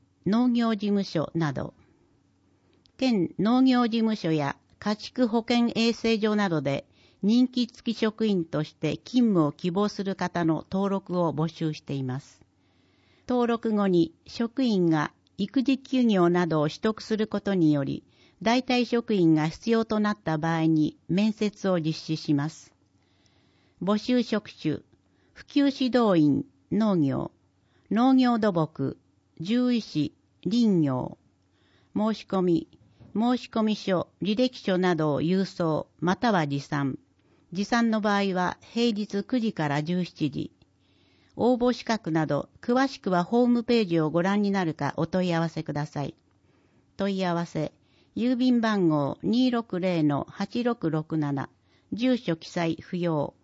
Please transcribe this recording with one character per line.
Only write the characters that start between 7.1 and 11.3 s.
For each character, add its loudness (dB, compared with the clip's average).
任 4
期 -2
付 -6
き -4
職 -2
員 2
と -4
し -12
て -4
勤 2
務 4
を 0
希 -6
望 0
す -6
る -4
方 -2
の 0
登 -2
録 -4
を 0